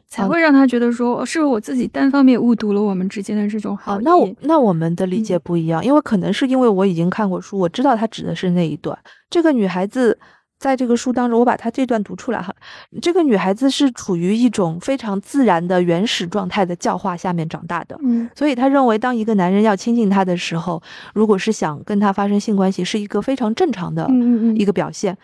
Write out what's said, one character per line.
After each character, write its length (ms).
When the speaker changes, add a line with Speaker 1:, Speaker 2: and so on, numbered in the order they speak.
Speaker 1:
才 200
会 120
让 140
他 140
觉 100
得 140
说， 340
是 180
我 160
自 160
己 120
单 240
方 120
面 160
误 140
读 200
了 80
我 120
们 160
之 140
间 120
的 120
这 120
种 160
好 200
意。 20
Speaker 2:
哦， 60
那 140
我， 240
那 180
我 140
们 220
的 120
理 140
解 180
不 180
一 100
样， 140
Speaker 1:
嗯。 40
Speaker 2:
因 100
为 60
可 160
能 140
是 160
因 120
为 80
我 180
已 80
经 160
看 180
过 140
书， 160
我 120
知 120
道 140
他 100
指 160
的 140
是 160
那 160
一 100
段。 200
这 120
个 100
女 160
孩 180
子 320
在 160
这 120
个 100
书 160
当 160
中， 100
我 60
把 100
她 140
这 160
段 180
读 120
出 160
来 100
哈。 100
这 140
个 80
女 160
孩 160
子 160
是 220
处 240
于 200
一 140
种 300
非 180
常 240
自 240
然 220
的 120
原 280
始 180
状 240
态 160
的 100
教 220
化 180
下 160
面 160
长 200
大 160
的， 180
Speaker 1:
嗯。 320
Speaker 2:
所 140
以 80
她 120
认 200
为 100
当 180
一 80
个 120
男 180
人 80
要 140
亲 200
近 140
她 160
的 100
时 220
候， 240
如 140
果 100
是 140
想 320
跟 160
她 120
发 160
生 120
性 160
关 160
系， 120
是 160
一 60
个 160
非 140
常 180
正 180
常 220
的 120
Speaker 1:
嗯， 40
嗯， 460
嗯。 20
Speaker 2:
一 80
个 80
表 180
现。 320